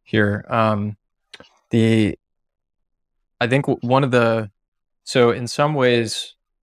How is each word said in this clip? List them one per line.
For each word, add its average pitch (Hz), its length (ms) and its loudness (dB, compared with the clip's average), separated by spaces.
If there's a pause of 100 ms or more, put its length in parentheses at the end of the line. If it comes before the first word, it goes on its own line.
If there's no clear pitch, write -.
here. 104 460 -2
Um, 107 480 -2 (760)
the, 110 460 2 (1200)
I 120 60 0
think 135 200 0
w-, 135 200 -2
one 131 160 2
of 131 80 -2
the, 113 400 0 (520)
so 120 280 2
in 120 160 -6
some 147 260 -2
ways, 120 600 -2 (280)